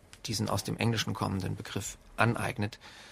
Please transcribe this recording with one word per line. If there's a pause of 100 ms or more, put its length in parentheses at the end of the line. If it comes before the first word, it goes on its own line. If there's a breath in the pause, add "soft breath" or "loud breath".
(260)
diesen
aus
dem
Englischen
kommenden
Begriff (180)
aneignet, (320 loud breath)